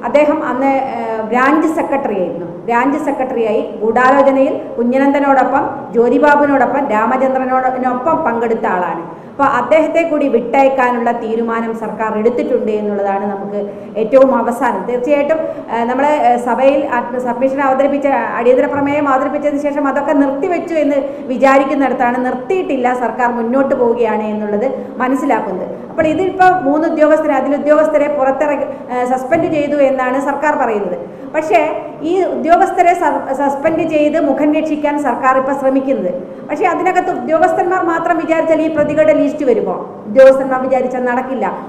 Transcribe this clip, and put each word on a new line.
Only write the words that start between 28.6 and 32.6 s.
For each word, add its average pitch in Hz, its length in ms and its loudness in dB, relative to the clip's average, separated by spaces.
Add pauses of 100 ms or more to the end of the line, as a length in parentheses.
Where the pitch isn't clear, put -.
ഏഹ്, 247 220 -2
സസ്പെൻഡ് 320 420 0
ചെയ്തു 294 220 0 (120)
എന്നാണ് 254 380 0
സർക്കാർ 294 240 0 (100)
പറയുന്നത്. 202 360 -2 (360)
പക്ഷേ 311 260 2 (500)
ഈ - 20 0 (240)
ഉദ്യോഗസ്ഥരെ 349 560 4 (100)